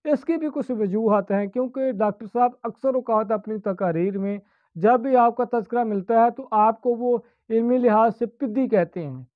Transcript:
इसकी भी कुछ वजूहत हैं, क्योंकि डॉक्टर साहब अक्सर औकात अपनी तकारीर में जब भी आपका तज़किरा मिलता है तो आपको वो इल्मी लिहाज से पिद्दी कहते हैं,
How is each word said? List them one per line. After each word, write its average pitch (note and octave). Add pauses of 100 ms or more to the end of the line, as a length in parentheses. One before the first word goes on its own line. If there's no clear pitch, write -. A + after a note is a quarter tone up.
इसकी D4+
भी D#4
कुछ C4
वजूहत G#3
हैं, G3+
क्योंकि C4
डॉक्टर G#3
साहब B3
अक्सर C4+
औकात A3
अपनी G#3+
तकारीर F#3+
में G3 (360)
जब A3+
भी C4
आपका A#3
तज़किरा A#3+
मिलता A3
है A#3
तो C4 (100)
आपको A3
वो A#3+ (240)
इल्मी A#3
लिहाज A3+
से A#3+
पिद्दी B3
कहते F3+
हैं, C3